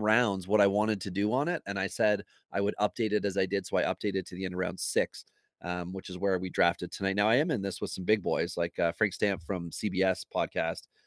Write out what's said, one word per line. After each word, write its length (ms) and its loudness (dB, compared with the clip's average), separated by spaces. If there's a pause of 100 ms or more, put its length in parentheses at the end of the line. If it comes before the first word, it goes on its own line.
rounds, 460 2
what 120 4
I 60 8
wanted 360 2
to 100 -6
do 220 0
on 140 0
it, 200 -4
and 100 -6
I 80 -2
said 380 2 (280)
I 100 0
would 200 2
update 320 0
it 120 2
as 120 -2
I 80 2
did, 220 0
so 100 0
I 60 4
updated 420 -2
to 100 -10
the 80 -4
end 120 -4
of 40 -2
round 200 -2
six, 440 -2 (380)
um, 320 -4
which 160 -8
is 80 -6
where 220 2
we 100 -4
drafted 420 0
tonight. 240 -2
Now, 140 2
I 60 4
am 160 2
in 100 -2
this 180 -4
with 120 -4
some 140 -8
big 180 4
boys, 340 -2
like, 220 -2
uh, 120 2
Frank 220 0
Stamp 300 -2
from 280 -6
C 160 -4
B 140 -2
S 240 0 (100)
podcast, 520 -2 (200)